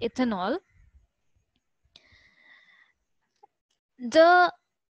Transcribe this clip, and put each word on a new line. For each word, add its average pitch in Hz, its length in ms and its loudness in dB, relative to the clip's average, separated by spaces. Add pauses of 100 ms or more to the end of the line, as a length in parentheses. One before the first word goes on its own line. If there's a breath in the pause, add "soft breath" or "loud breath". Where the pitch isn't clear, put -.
ethanol, 226 560 -6 (3500 soft breath)
the, 330 540 2 (460)